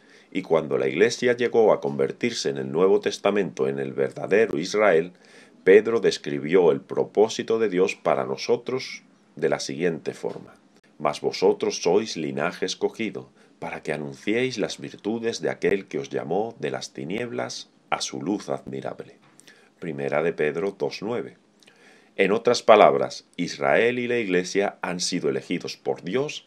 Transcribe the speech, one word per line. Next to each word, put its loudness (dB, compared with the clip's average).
Y -6
cuando 0
la 0
Iglesia 2
llegó 4
a 4
convertirse -4
en -4
el -6
Nuevo 4
Testamento -2
en -4
el -6
verdadero 0
Israel, 2
Pedro 6
describió 2
el 0
propósito 0
de 0
Dios 0
para 0
nosotros -4
de 0
la -2
siguiente -4
forma: -10
"Mas -4
vosotros 0
sois 0
linaje -4
escogido, -6
para -10
que -6
anunciéis -4
las -4
virtudes -6
de -2
aquel -2
que -8
os -8
llamó -4
de -6
las -8
tinieblas -8
a -2
su -8
luz -4
admirable". -10
Primera -2
de 0
Pedro -2
dos -6
nueve. -8
En 4
otras 2
palabras, 6
Israel 0
y -6
la 0
Iglesia -2
han -6
sido -2
elegidos -4
por -6
Dios -6